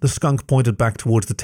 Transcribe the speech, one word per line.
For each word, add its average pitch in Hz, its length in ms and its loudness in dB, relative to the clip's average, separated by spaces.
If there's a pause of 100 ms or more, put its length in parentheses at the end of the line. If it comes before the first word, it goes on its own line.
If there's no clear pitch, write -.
the 139 80 2
skunk 139 400 -2
pointed 120 280 2
back 113 220 0
towards 113 300 0
the - 160 -4